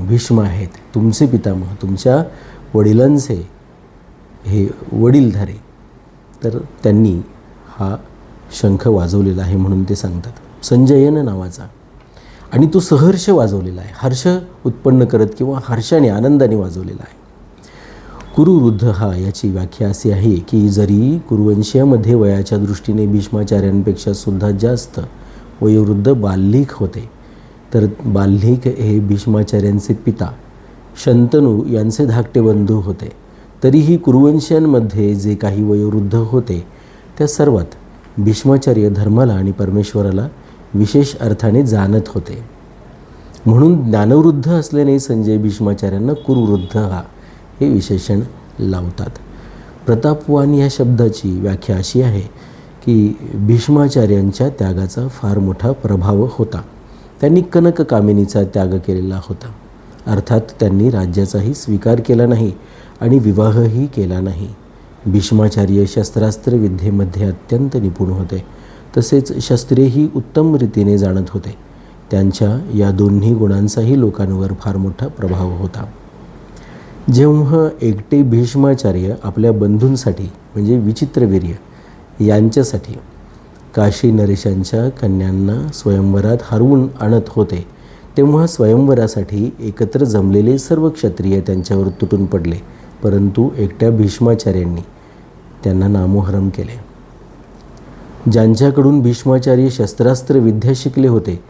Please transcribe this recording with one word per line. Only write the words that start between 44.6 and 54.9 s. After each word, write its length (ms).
संजय 380
भीष्माचार्यांना 800
कुरुवृद्ध 600
हा 240
हे 80
विशेषण 520
लावतात. 580
प्रतापवान 680
या 160
शब्दाची 640
व्याख्या 440
अशी 260
आहे 200
की 320
भीष्माचार्यांच्या 1120
त्यागाचा 600